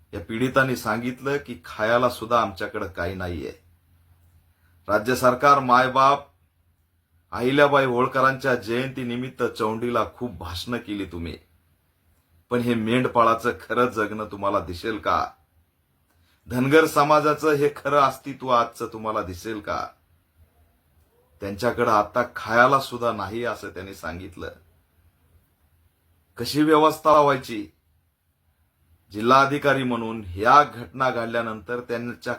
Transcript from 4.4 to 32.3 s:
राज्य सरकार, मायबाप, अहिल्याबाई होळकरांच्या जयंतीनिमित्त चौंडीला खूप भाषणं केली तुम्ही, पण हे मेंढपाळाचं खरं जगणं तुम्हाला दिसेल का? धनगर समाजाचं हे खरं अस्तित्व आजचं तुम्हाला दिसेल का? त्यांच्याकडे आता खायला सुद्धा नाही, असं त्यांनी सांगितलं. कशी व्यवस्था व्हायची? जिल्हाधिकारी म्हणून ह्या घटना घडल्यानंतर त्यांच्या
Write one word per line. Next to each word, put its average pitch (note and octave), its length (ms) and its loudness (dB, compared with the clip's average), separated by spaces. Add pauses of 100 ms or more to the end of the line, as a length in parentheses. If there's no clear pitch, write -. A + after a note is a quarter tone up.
राज्य G#2+ 280 2
सरकार, B2+ 420 4
मायबाप, C3 680 2 (1080)
अहिल्याबाई C3+ 540 4
होळकरांच्या C3 680 0
जयंतीनिमित्त B2 880 -6
चौंडीला A2+ 640 -2 (120)
खूप A#2+ 140 -8
भाषणं F2+ 460 -10
केली G#2 280 -8
तुम्ही, E2+ 340 -12 (1120)
पण B2 100 0
हे A#2+ 140 0
मेंढपाळाचं A2+ 760 2
खरं A#2+ 360 0
जगणं G#2+ 380 -4
तुम्हाला G2+ 360 -2
दिसेल F#2 380 -8
का? F2+ 280 -2 (1200)
धनगर C#3 400 4
समाजाचं D3+ 680 2
हे C#3+ 160 2
खरं D3 320 0
अस्तित्व C3+ 480 -2
आजचं A#2+ 380 0
तुम्हाला A2 360 -6
दिसेल G2 380 -10
का? F2+ 260 -6 (1500)
त्यांच्याकडे A#2 500 -2
आता G#2+ 320 2 (140)
खायला B2 440 4
सुद्धा A#2+ 320 -4
नाही, G#2+ 320 -8
असं G#2+ 240 -8
त्यांनी F#2 260 -14
सांगितलं. E2+ 540 -12 (1900)
कशी B2 260 -2
व्यवस्था D#3 580 6
व्हायची? C3 460 0 (1500)
जिल्हाधिकारी C3+ 680 2
म्हणून A2+ 440 -4
ह्या A2 360 4
घटना A#2+ 480 -4
घडल्यानंतर A#2 720 -6
त्यांच्या A#2+ 580 -8